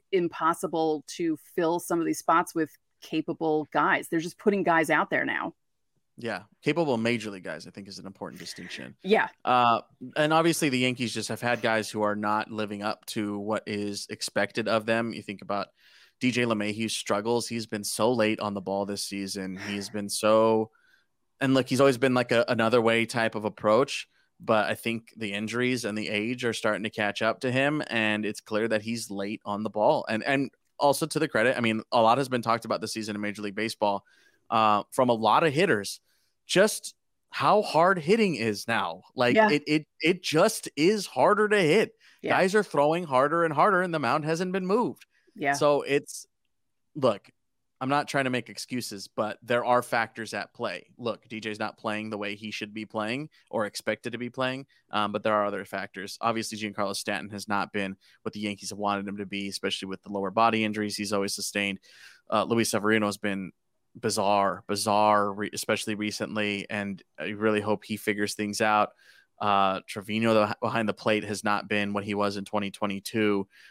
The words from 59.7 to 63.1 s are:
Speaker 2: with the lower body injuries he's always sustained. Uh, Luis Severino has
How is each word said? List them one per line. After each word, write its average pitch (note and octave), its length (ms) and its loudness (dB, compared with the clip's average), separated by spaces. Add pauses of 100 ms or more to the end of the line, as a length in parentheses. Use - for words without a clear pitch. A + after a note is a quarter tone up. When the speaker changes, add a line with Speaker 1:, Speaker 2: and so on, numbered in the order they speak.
Speaker 2:
with F#2+ 140 -10
the G2+ 100 -14
lower G2 180 -4
body A2 320 2
injuries G#2+ 340 -2
he's G#2 160 -6
always G2 220 -2
sustained. G2+ 460 -4 (500)
Uh, G#2 140 2
Luis A2+ 260 2
Severino G#2+ 360 2
has G2+ 100 -2